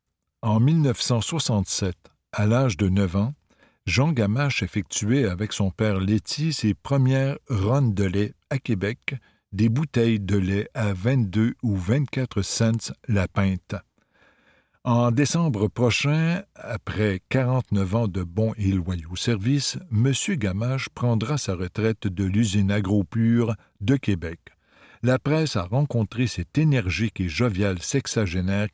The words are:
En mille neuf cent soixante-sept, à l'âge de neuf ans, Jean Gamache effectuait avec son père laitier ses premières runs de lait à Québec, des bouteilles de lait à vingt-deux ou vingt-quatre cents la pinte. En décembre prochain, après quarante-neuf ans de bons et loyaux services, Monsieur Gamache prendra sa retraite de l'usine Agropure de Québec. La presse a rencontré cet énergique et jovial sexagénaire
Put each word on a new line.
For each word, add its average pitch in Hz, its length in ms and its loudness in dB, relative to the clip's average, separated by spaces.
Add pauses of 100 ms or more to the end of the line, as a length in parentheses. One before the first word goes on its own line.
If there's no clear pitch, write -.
(420)
En 110 160 2
mille 151 220 4
neuf 135 200 2
cent 120 200 0
soixante-sept, 101 760 -2 (360)
à 107 140 0
l'âge 117 300 2
de 98 120 2
neuf 92 260 2
ans, 107 200 -2 (520)
Jean 123 260 2
Gamache 123 500 0
effectuait 107 600 0
avec 98 300 -2
son 98 160 0
père 104 280 0
laitier 107 540 0
ses 107 220 0
premières 135 640 0 (100)
runs 113 320 0
de 101 240 2
lait 98 300 0 (160)
à 139 80 -2
Québec, 107 560 -4 (380)
des 107 180 2
bouteilles 117 500 2
de 98 160 0
lait 98 380 0
à 104 180 -2
vingt-deux 110 680 0
ou 113 120 0
vingt-quatre 110 680 -2
cents 113 500 0 (160)
la 98 200 0
pinte. 98 480 -2 (1080)
En 120 260 2
décembre 135 580 2
prochain, 151 720 0 (120)
après 104 760 -2
quarante-neuf 123 640 0
ans 113 140 0
de 92 140 -4
bons 101 360 -2
et 95 140 2
loyaux 87 440 -4
services, 123 600 -2 (120)
Monsieur 127 440 2
Gamache 117 560 -4
prendra 120 480 -2
sa 98 160 -4
retraite 104 520 -2
de 95 180 -2
l'usine 98 460 2
Agropure 110 840 2 (260)
de 117 160 2
Québec. 87 420 -4 (640)
La 127 160 2
presse 156 380 0
a 95 60 0
rencontré 117 640 0
cet - 320 -4
énergique 113 600 0
et 90 100 -2
jovial 98 500 0
sexagénaire 98 920 -2